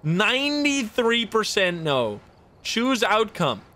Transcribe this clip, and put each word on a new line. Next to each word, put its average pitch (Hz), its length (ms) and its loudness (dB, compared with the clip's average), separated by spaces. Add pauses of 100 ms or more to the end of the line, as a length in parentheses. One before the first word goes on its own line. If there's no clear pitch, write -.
ninety-three 233 1200 0
percent 190 560 0
no. 123 380 0 (420)
Choose 240 400 0
outcome. 190 600 0 (140)